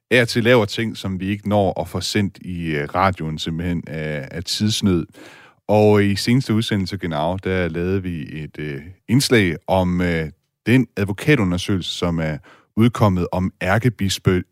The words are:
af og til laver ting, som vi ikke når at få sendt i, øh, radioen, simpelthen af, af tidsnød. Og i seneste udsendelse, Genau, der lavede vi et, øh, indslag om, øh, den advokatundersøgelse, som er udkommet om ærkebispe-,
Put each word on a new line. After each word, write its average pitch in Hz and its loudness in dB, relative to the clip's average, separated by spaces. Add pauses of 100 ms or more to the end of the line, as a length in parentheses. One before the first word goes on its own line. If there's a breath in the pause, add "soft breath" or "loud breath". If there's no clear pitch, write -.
(120)
af 123 4
og 117 2
til 120 -2
laver 117 6
ting, 113 -6
som 95 -6
vi 95 -4
ikke 101 -4
når 98 2
at 85 -6
få 90 -6
sendt 98 -2
i, 87 -8
øh, 73 -4 (100)
radioen, 82 0
simpelthen 85 -4
af, 76 -8
af 90 -10
tidsnød. 101 0 (600 loud breath)
Og 104 6
i 101 2
seneste 120 0
udsendelse, 101 -2
Genau, 82 -2
der 92 -2
lavede 87 -2
vi 78 -8
et, 73 -14
øh, 71 -8 (260)
indslag 110 2 (120)
om, 90 2
øh, 82 -2 (360)
den 123 4 (100)
advokatundersøgelse, 98 0
som 87 -2
er 78 -2 (380 soft breath)
udkommet 107 2
om 92 0 (120)
ærkebispe-, 98 0